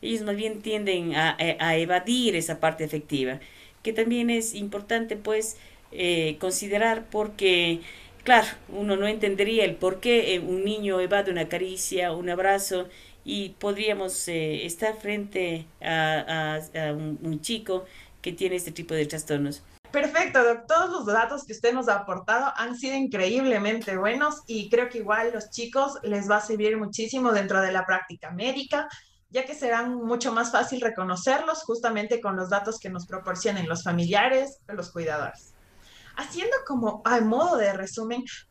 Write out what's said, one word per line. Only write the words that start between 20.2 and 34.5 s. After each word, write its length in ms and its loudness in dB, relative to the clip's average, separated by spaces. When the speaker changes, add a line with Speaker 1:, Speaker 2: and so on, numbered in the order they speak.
Speaker 2:
doc. 240 4
Todos 240 4
los 160 -4
datos 360 2
que 100 -12
usted 200 2
nos 160 0
ha 60 4
aportado 600 0
han 220 -4
sido 180 -4
increíblemente 1040 0
buenos 480 0
y 240 -6
creo 200 4
que 100 -6
igual 340 0
los 160 -8
chicos 440 0
les 260 0
va 80 6
a 40 0
servir 360 0
muchísimo 540 0
dentro 300 2
de 100 2
la 160 0
práctica 420 -2
médica, 580 -2
ya 140 -2
que 100 -10
serán 400 0
mucho 360 -2
más 200 0
fácil 300 0
reconocerlos 840 0
justamente 580 -2
con 140 -2
los 160 -4
datos 280 0
que 100 -10
nos 180 -10
proporcionen 600 -2
los 140 -2
familiares 760 2